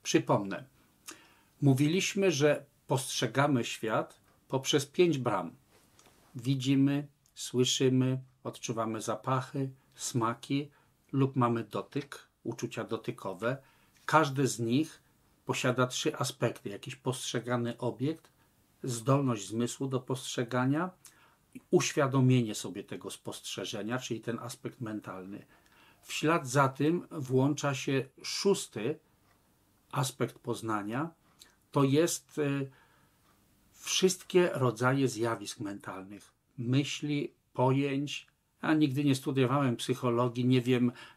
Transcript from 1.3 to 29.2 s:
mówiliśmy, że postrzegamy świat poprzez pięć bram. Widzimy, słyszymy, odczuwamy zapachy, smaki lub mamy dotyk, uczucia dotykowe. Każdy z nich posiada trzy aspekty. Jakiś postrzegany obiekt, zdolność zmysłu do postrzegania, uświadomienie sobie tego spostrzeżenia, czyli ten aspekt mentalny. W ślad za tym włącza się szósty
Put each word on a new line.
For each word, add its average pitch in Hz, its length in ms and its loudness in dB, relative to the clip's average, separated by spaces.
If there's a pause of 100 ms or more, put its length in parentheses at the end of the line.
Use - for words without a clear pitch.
mówiliśmy, 160 720 2
że 143 320 2 (220)
postrzegamy 131 800 0
świat - 560 -4 (280)
poprzez 135 380 0
pięć 170 320 2
bram. 101 320 -2 (840)
Widzimy, 139 720 2 (300)
słyszymy, 131 840 2 (240)
odczuwamy 110 560 -4
zapachy, 131 720 -2 (240)
smaki 127 760 -2 (420)
lub 135 240 2
mamy 117 280 2
dotyk, - 640 -8 (160)
uczucia - 400 -6
dotykowe. 110 720 -4 (500)
Każdy 143 400 4
z - 120 -4
nich 120 440 0 (440)
posiada 127 400 0
trzy - 300 -4
aspekty. - 520 -4
Jakiś 101 280 -10
postrzegany 120 840 -4
obiekt, 123 520 -4 (520)
zdolność 123 680 0
zmysłu 120 380 -4
do 131 140 -2
postrzegania, 131 920 -2 (800)
uświadomienie 127 840 4
sobie 98 300 -8
tego 95 260 -10
spostrzeżenia, 104 880 -8
czyli 113 220 -6
ten 117 180 -4
aspekt - 420 -12
mentalny. 101 640 -10 (560)
W - 100 -14
ślad 151 360 0
za 135 200 4
tym 151 420 0
włącza 139 640 0
się 135 340 -2 (140)
szósty - 760 -2 (920)